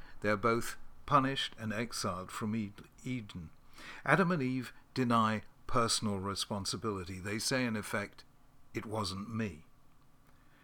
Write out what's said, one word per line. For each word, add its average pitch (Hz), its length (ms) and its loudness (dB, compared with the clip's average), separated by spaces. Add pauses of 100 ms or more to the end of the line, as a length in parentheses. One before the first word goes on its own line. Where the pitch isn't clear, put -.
(220)
they're 107 140 4
both 113 400 2 (300)
punished 135 540 2
and 110 120 -4
exiled 101 600 -4
from 110 240 -2
Ed-, 104 280 -4 (200)
Eden. 107 480 -6 (520)
Adam 170 280 6
and 165 100 2
Eve 127 320 -2 (220)
deny 113 480 4 (240)
personal 113 500 4
responsibility. 98 1040 -4
They 101 180 -2
say, 127 260 2
in 113 120 0
effect, 101 480 -4 (500)
"It 110 140 -4
wasn't 101 440 -2
me." 107 340 -4 (1000)